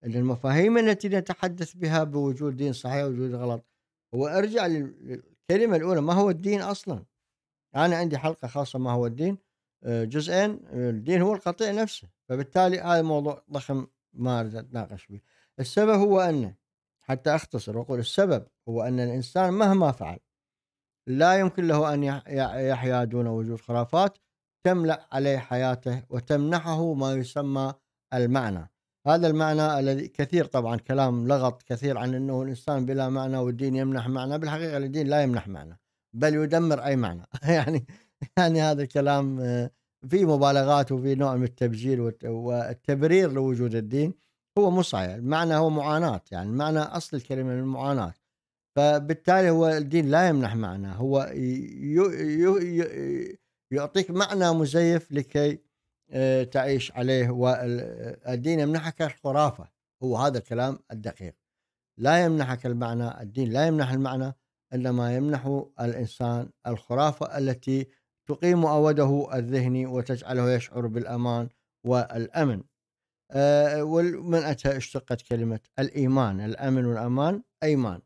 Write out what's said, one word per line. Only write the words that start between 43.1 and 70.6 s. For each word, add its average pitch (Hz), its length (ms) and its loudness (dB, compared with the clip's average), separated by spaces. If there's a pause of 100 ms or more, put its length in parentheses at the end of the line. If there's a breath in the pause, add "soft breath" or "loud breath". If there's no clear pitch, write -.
لوجود 127 440 0
الدين. 127 380 -2 (440)
هو 202 140 4
مو 185 100 4
صحيح. 95 300 -2
المعنى 151 440 0
هو 160 140 4
معاناة، 151 520 0 (100)
يعني 92 180 -6
المعنى 151 300 0
أصل 151 380 -6
الكلمة 131 360 -4
من 127 60 -2
المعاناة. 131 540 -2 (600)
فبالتالي 151 760 4
هو 165 180 6
الدين 151 440 2
لا 170 160 6
يمنح 131 280 2
معنى، 98 320 -4
هو 131 460 -2
ي-، - 40 -6
ي-، 151 1040 0
ي-، 175 380 2
ي-، 139 560 -6 (340)
يعطيك 151 400 -2
معنى 185 400 2
مزيف 165 600 2
لكي، 147 480 0 (500)
آه، 131 340 2
تعيش 131 480 -2
عليه، 123 380 0
والدين 123 1300 -2
يمنحك 156 420 -2
الخرافة. 143 640 -2 (360)
هو 123 140 -2
هذا 131 200 0
الكلام 123 420 -4 (120)
الدقيق، 104 440 -12 (600)
لا 156 280 4
يمنحك 131 400 -2
المعنى، 120 560 -4
الدين 113 300 -4
لا 139 160 2
يمنح 151 240 0
المعنى، 131 440 -4 (380)
إنما 123 420 0
يمنح 139 480 -2 (160)
الإنسان 120 720 -4 (180)
الخرافة 139 680 -2
التي 135 500 -2 (380 soft breath)
تقيم 170 400 2
أوده 147 680 4
الذهني 127 520 0
وتجعله 127 680 -2
يشعر 120 340 -4